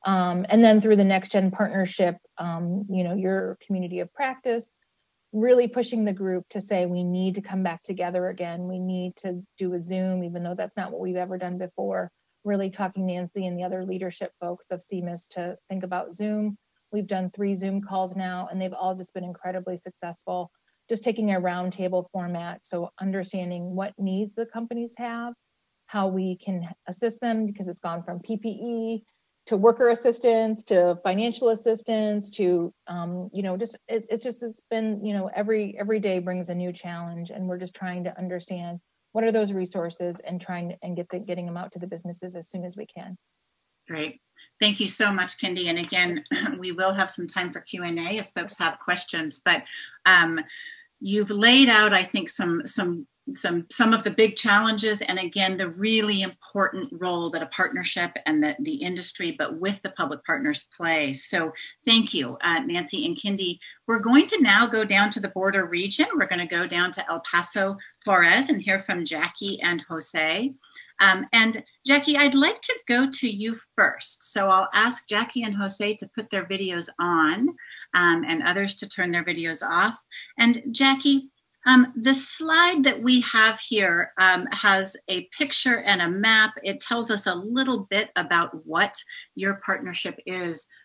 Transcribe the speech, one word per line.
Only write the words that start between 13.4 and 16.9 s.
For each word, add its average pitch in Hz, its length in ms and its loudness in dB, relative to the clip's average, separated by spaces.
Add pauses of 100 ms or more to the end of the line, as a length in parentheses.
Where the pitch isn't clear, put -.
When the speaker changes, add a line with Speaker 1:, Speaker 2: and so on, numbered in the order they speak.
Speaker 1:
and 180 120 -6
the 180 40 -6
other 185 200 -6
leadership 185 560 -8
folks 175 300 -10
of 180 120 -8
C 185 200 -8
M 175 80 -6
I - 20 -8
S 175 180 -14
to 180 280 -10 (100)
think 190 160 -8
about 180 320 -8
Zoom. 214 420 -4 (340)